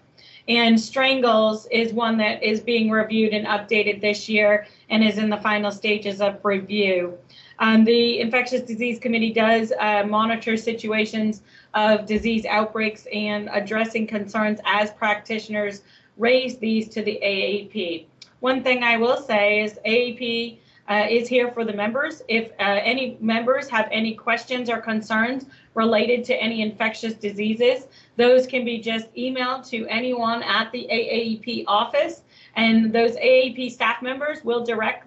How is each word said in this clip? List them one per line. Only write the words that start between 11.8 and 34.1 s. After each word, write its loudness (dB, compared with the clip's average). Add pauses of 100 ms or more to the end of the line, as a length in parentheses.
disease 0
outbreaks -2
and -4
addressing -2
concerns -4
as 0
practitioners -4 (340)
raise 2
these -2
to -8
the -4
A -2
A -2
P. -8 (320)
One 0
thing 2
I 2
will 2
say 2
is -6
A -4
A 0
P, -6 (260)
uh, 2
is 2
here 2
for -4
the -4
members. -4
If, -2 (100)
uh, 2
any -2
members 0
have 0
any -2
questions -4
or -2
concerns -2 (300)
related 2
to 0
any -2
infectious -4
diseases, 0 (300)
those 6
can -4
be -4
just -6
emailed -4
to -6
anyone -2
at -2
the -10
A 0 (100)
A -2
P -8
office, 0 (320)
and 4
those 2
A -8
A 6
P -6
staff -2
members -6